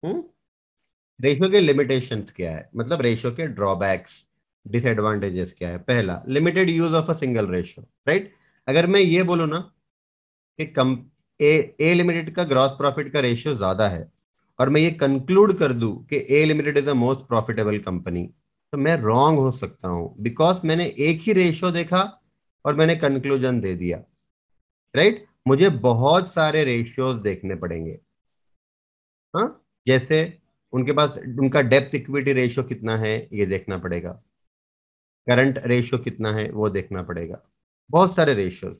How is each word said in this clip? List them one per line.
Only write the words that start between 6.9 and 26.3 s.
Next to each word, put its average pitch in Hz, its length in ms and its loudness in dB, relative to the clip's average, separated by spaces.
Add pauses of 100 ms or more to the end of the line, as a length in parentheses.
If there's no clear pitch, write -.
of 160 120 0
a 165 100 -2
single 120 320 -2
ratio, 90 360 -6 (240)
राइट? 196 260 -2 (340)
अगर 160 180 2
मैं 196 140 4
ये 180 220 4
बोलूँ 170 260 0
ना 156 100 -4 (1000)
कि 156 80 -4
कम-, 131 320 0 (420)
ए, 151 400 2
ए 160 140 4
लिमिटेड 170 400 0
का 175 100 0
ग्रॉस 135 260 2
प्रॉफिट 139 420 -4
का 151 80 0
रेशियो 123 360 -2
ज्यादा 98 320 0
है 87 240 -6 (460)
और 123 100 2
मैं 151 120 4
ये 165 100 2
कंक्लूड 160 680 4
कर 143 140 2
दूं 113 220 -2 (100)
कि - 260 -4
ए 147 140 6
लिमिटेड 151 340 2
is 139 60 0
the 143 120 0
most 127 280 0
profitable 107 560 0
company, 87 460 -6 (460)
तो 143 60 -6
मैं 156 180 2
रॉन्ग 131 420 4
हो 131 140 2
सकता - 360 -10
हूँ, 87 300 -6
because 160 460 0
मैंने 165 220 0 (120)
एक 156 220 0
ही 220 120 -2
रेशियो 180 380 2
देखा 170 320 -2 (600)
और 147 100 0
मैंने 160 220 4
कंक्लूजन 135 640 0
दे 95 140 -4
दिया, 87 300 -6 (920)
राइट? 208 300 2 (220)
मुझे 139 200 6
बहुत 135 640 2